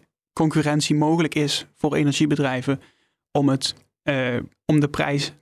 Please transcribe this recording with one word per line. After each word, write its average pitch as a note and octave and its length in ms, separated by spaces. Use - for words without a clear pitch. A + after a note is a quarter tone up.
concurrentie D3+ 640
mogelijk D3+ 400
is D3 400
voor D3 200
energiebedrijven C#3+ 840
om C#3+ 160
het, C3+ 260
eh, C3 340
om D3+ 140
de C#3+ 80
prijs C#3+ 540